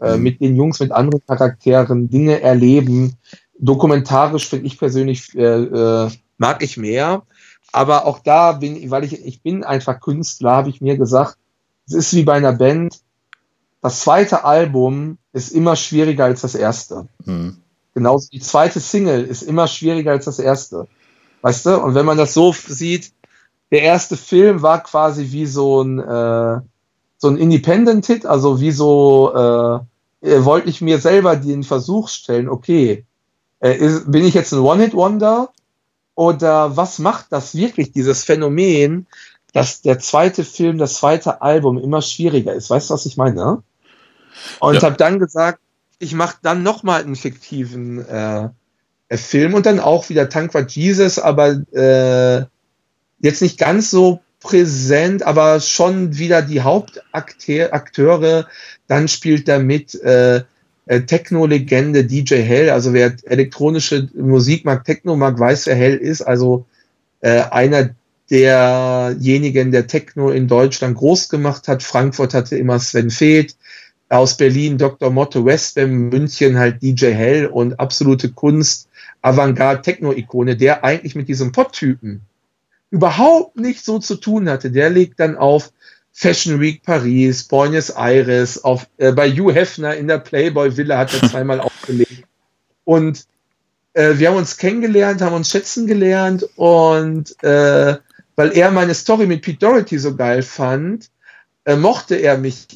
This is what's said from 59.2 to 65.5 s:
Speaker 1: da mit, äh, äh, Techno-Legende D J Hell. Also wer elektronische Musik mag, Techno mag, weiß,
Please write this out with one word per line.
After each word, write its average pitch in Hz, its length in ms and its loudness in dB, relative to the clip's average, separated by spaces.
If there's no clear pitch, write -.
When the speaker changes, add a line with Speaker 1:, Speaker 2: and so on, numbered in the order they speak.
Speaker 1:
da 143 120 4
mit, 139 420 -2
äh, 123 420 4
äh, 123 140 2
Techno-Legende 147 1040 0
D 131 160 -2
J 127 220 0
Hell. 127 280 2
Also 127 220 0
wer 123 200 4
elektronische 139 920 -2
Musik 135 500 0
mag, 131 180 -2
Techno 160 320 -4
mag, 135 220 0
weiß, 120 300 0